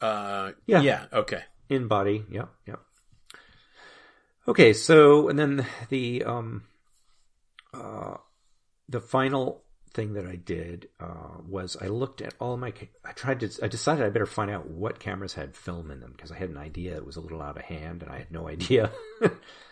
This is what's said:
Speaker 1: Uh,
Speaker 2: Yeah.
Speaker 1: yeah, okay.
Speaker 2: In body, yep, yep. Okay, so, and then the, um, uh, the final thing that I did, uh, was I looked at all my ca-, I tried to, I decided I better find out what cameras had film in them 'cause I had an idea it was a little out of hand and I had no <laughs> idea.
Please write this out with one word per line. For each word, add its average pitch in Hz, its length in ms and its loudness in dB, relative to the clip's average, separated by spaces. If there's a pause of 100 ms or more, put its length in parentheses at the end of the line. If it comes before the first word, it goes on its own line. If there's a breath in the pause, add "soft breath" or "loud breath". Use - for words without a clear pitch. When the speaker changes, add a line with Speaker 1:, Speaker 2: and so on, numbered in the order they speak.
Speaker 1:
Uh, 101 520 -2 (140)
Speaker 2:
Yeah. 190 140 6
Speaker 1:
yeah, 135 320 2
okay. 104 300 -2 (260)
Speaker 2:
In 131 180 -2
body, 104 440 2
yep, 101 180 -8 (180)
yep. - 140 -14 (1700 soft breath)
Okay, 113 240 10
so, 151 560 10
and 143 100 2
then 139 280 0 (240 loud breath)
the, 123 340 -2
um, 117 400 -6 (1120)
uh, 104 400 -10 (760)
the 120 120 -6
final 131 640 0 (280)
thing 107 220 -4
that 101 120 -6
I 90 100 -10
did, 87 520 -8 (100)
uh, 85 480 -14
was 92 320 -8
I 95 100 -6
looked 120 340 -6
at - 180 -10
all 120 160 -4
my 123 140 -6
ca-, - 180 -16 (160)
I - 80 -14
tried 131 280 -2
to, 104 100 -4 (120)
I 113 60 -2
decided 135 380 0
I - 20 2
better 104 160 2
find 101 260 -4
out 82 200 -8
what 90 280 -6
cameras 98 360 -8
had 71 200 -10
film 85 360 -10
in 65 100 -16
them - 160 -20
'cause - 160 -18
I - 60 -14
had 92 100 -6
an 73 80 -10
idea 80 400 -8
it 78 80 -10
was 73 120 -14
a 82 40 -10
little 82 220 -10
out 73 160 -10
of - 60 -14
hand 82 380 -10
and - 80 -14
I - 80 -12
had - 120 -14
no 82 180 -8
<laughs> 76 80 -8
idea. 107 340 2 (800 loud breath)